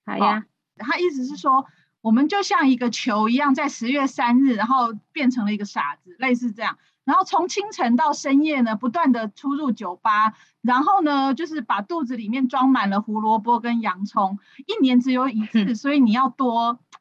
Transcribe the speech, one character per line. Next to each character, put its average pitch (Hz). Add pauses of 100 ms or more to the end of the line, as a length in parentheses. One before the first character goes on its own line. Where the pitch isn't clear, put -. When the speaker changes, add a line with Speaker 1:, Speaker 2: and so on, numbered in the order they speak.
Speaker 1:
好 202
呀。 208
Speaker 2:
哦， 208 (340)
他 277
意 349
思 262
是 285
说， 269 (340)
我 220
们 254
就 403
像 359
一 262
个 240
球 214
一 240
样， 285
在 285
十 226
月 277
三 247
日， 269
然 208
后 240 (180)
变 277
成 233
了 208
一 208
个 202
傻 156
子， 180
类 254
似 247
这 220
样。 190 (260)
然 277
后 381
从 370
清 403
晨 247
到 294
深 277
夜 302
呢， 226
不 247
断 311
地 226
出 -
入 277
酒 185
吧， 214 (300)
然 247
后 392
呢， 269
就 330
是 302
把 214
肚 320
子 240
里 214
面 254
装 262
满 233
了 196
胡 214
萝 220
卜 233
跟 233
洋 202
葱， 202 (260)
一 427
年 254
只 254
有 254
一 220
次， 214
Speaker 1:
嗯。 233
Speaker 2:
所 277
以 294
你 233
要 262
多 240 (220)